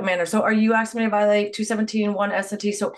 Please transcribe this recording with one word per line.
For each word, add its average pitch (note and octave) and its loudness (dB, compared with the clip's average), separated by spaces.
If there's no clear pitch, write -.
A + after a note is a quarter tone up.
manner. F3+ 0
"So A3 0
are G#3+ 2
you A3 4
asking A3+ -2
me A3+ 0
to G#3+ -2
violate G#3 2
two A3 -6
seventeen G#3+ -2
one G3+ -2
S G3 -4
and G3+ -6
T?" G#3 -2
So G3+ -4